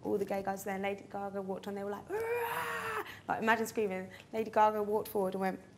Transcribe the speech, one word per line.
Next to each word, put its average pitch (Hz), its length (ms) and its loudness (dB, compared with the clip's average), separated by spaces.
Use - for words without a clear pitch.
All 208 140 2
the 202 80 2
gay 196 180 -2
guys 190 200 -2
there, 196 160 -4
Lady 196 320 -2
Gaga 202 300 -6
walked 190 260 -4
on, 202 80 -4
they 202 80 -4
were 202 80 -4
like, 202 180 -8
Rah! 403 100 -2
Like, - 140 0
imagine 220 240 6
screaming. 190 420 -2
Lady 220 160 -2
Gaga 214 320 6
walked 208 260 2
forward 185 280 0
and 190 60 0
went 190 180 2